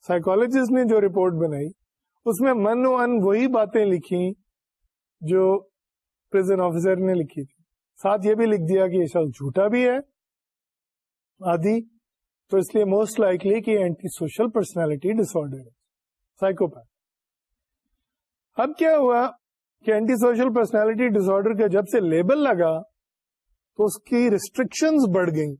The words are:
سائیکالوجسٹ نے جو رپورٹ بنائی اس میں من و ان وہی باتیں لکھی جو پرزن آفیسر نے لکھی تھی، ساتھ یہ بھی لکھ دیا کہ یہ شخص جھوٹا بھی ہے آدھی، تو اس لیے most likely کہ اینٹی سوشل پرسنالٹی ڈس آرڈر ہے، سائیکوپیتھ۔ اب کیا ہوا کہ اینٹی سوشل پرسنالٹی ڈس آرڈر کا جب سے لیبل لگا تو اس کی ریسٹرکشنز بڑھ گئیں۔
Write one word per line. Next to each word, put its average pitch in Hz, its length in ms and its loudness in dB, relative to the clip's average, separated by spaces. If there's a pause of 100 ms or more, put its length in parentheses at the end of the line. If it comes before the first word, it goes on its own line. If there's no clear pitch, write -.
سائیکالوجسٹ 220 640 0
نے 254 120 2
جو 220 180 2
رپورٹ 185 320 0
بنائی 151 340 -4 (580)
اس 220 160 -2
میں 262 120 2
من 233 320 0
و 262 100 2
ان 240 140 0 (140)
وہی 214 240 2
باتیں 220 380 0
لکھی 180 480 -2 (880)
جو 190 380 2 (720)
پرزن 190 300 0
آفیسر 180 340 0
نے 185 180 0
لکھی 151 300 -4
تھی، - 200 -20 (400)
ساتھ 202 240 0
یہ 220 80 4
بھی 226 100 0
لکھ 208 160 0
دیا 185 260 2
کہ 175 80 -2
یہ 180 100 2
شخص 156 320 -2
جھوٹا 139 300 -2
بھی 247 220 2
ہے 254 80 -2 (1400)
آدھی، 185 400 0 (680)
تو 196 80 2
اس 185 180 -2
لیے 214 80 2
most 208 380 0
likely 196 440 0
کہ 220 120 0
اینٹی 180 300 -4
سوشل 170 420 -4
پرسنالٹی 175 640 -4
ڈس 220 220 -2
آرڈر 143 240 -6
ہے، 123 100 -20 (720)
سائیکوپیتھ۔ 180 480 -4 (1700)
اب 262 180 0
کیا 320 200 2
ہوا 247 300 2 (580)
کہ 220 60 0
اینٹی 220 220 0
سوشل 240 400 2
پرسنالٹی 220 540 0
ڈس 202 220 0
آرڈر 196 240 0
کا 208 140 0
جب 196 240 2
سے 247 80 2
لیبل 180 440 2
لگا 175 380 0 (960)
تو 208 100 0
اس - 180 -4
کی 247 280 0
ریسٹرکشنز 226 840 0
بڑھ 180 200 0
گئیں۔ 151 240 -4